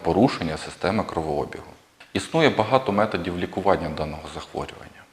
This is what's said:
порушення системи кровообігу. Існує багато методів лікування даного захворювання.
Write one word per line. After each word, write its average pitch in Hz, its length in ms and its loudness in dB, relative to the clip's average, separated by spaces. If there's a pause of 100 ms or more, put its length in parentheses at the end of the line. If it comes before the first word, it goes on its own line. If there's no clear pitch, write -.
порушення 85 540 2
системи 98 460 -2
кровообігу. - 680 -4 (420)
Існує 147 360 4
багато 107 420 2
методів 95 460 0
лікування 87 520 0
даного 76 340 -6 (100)
захворювання. - 680 -10 (100)